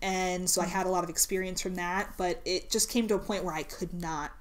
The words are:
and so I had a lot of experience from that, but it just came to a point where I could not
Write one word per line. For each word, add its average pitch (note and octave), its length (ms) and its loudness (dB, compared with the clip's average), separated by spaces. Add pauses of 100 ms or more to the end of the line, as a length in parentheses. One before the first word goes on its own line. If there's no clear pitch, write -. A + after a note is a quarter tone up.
and F#3 480 0
so - 100 4
I F3 60 2
had F#3 200 0
a - 20 2
lot F3+ 160 2
of E3+ 60 -4
experience F#3 500 0
from F#3 160 -2
that, F3+ 400 -2
but F3+ 280 0
it F3+ 260 -2
just - 200 2
came A#3 180 4
to G#3 60 4
a F#3+ 60 4
point G3 240 -2
where E3+ 100 -2
I D#3 80 -2
could - 320 -6
not D#3+ 460 -4